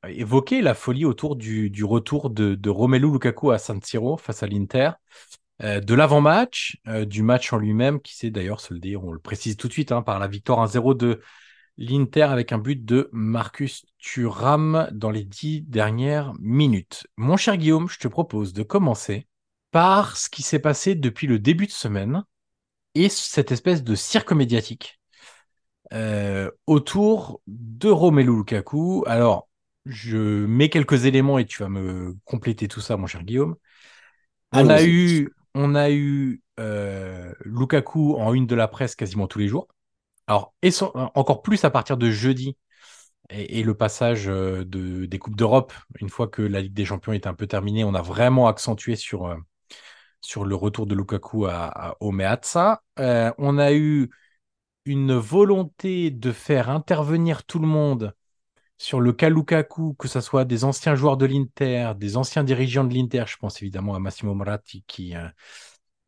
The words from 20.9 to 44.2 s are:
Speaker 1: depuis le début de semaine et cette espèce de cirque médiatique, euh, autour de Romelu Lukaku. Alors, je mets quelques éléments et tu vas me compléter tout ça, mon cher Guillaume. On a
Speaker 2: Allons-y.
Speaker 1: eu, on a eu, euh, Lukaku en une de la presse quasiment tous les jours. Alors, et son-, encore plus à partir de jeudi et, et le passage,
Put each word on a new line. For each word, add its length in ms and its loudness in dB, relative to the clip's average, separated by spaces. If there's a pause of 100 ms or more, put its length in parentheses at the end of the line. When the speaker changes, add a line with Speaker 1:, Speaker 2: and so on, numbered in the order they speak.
Speaker 1:
depuis 300 -2
le 120 2
début 280 2
de 60 -10
semaine 520 -4 (680)
et 160 4
cette 420 -2
espèce 320 0
de 100 0
cirque 380 0
médiatique, 680 0 (960)
euh, 580 -2 (160)
autour 800 2
de 440 -2
Romelu 480 6
Lukaku. 680 -2
Alors, 400 4 (380)
je 640 -2
mets 220 4
quelques 360 2
éléments 340 4
et 60 2
tu 180 -10
vas 60 -6
me 560 -6
compléter 420 -4
tout 140 -10
ça, 160 -4
mon 100 -4
cher 160 -10
Guillaume. 320 -2 (960)
On 160 8
a 80 10
Speaker 2:
Allons-y. 120 8
Speaker 1:
eu, 420 4 (240)
on 220 2
a 140 4
eu, 520 0 (160)
euh, 760 -8 (120)
Lukaku 720 0
en 160 2
une 160 2
de 80 0
la 100 4
presse 300 -6
quasiment 320 -4
tous 100 -10
les 100 0
jours. 200 -4 (580)
Alors, 360 -2
et 100 6
son-, 180 -2 (240)
encore 280 2
plus 220 0
à 60 6
partir 280 0
de 120 4
jeudi 460 0 (720)
et, 320 -8
et 20 -2
le 120 2
passage, 540 -2